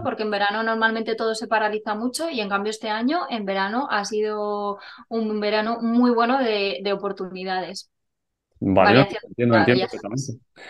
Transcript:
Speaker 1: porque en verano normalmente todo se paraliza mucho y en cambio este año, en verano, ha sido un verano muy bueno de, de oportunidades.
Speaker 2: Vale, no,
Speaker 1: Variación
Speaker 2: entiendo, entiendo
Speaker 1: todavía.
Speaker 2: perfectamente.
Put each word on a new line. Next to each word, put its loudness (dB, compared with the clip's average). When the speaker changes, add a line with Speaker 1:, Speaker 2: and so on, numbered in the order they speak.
Speaker 1:
porque -4
en -2
verano 0
normalmente 0
todo -2
se -10
paraliza 0
mucho -4
y -4
en -2
cambio -2
este -6
año, 0
en -4
verano, -2
ha -2
sido -2
un -2
verano 0
muy 4
bueno 4
de, 0
de 0
oportunidades. -6
Speaker 2:
Vale, 6
no, 10
Speaker 1:
Variación -6
Speaker 2:
entiendo, 2
entiendo 6
Speaker 1:
todavía. -2
Speaker 2:
perfectamente. -8